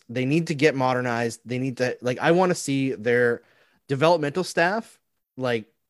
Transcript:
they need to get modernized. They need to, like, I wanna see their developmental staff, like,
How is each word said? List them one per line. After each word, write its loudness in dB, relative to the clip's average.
they -4
need 0
to -4
get 4
modernized. -2
They -6
need -4
to, -2
like, -2
I 4
wanna 4
see -2
their 0
developmental 2
staff, -2
like, -4